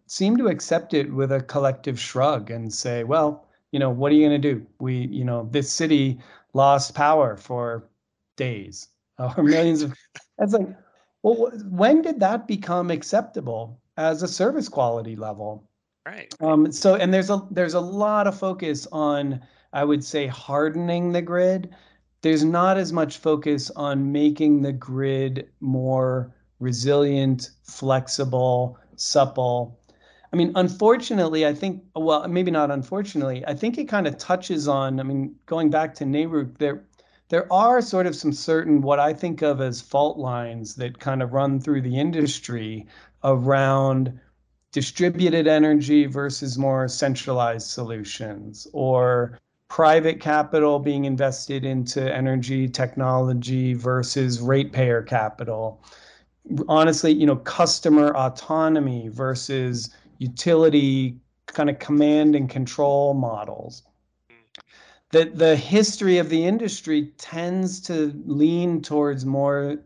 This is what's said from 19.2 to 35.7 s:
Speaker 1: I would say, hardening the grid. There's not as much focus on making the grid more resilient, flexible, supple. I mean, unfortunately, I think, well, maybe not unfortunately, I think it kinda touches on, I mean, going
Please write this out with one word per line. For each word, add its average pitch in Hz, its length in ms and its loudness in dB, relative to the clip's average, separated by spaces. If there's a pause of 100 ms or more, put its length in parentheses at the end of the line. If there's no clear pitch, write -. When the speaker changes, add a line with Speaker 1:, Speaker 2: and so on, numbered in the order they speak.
Speaker 1:
I 143 100 -2
would 147 220 0
say, 143 240 -4
hardening 165 840 -2
the 175 120 -2
grid. 180 520 0 (480)
There's 156 220 4
not 180 340 4
as 170 140 -4
much 156 260 -2
focus 147 540 -2
on 139 380 -2
making 147 520 2
the 139 100 -2
grid 135 760 -4 (120)
more 131 720 -2 (260)
resilient, 135 880 0 (120)
flexible, 127 1160 -2 (180)
supple. 123 800 0 (540)
I - 40 -2
mean, 170 180 2
unfortunately, 185 920 2
I 147 80 2
think, 185 280 -6 (120)
well, 160 320 0
maybe 180 240 0
not 151 200 2
unfortunately, 139 760 -6
I 147 80 -4
think 226 240 -4
it 294 100 -6
kinda 185 240 0
touches 175 540 -4
on, 135 320 0
I 135 40 -4
mean, 139 320 -4 (120)
going 160 240 0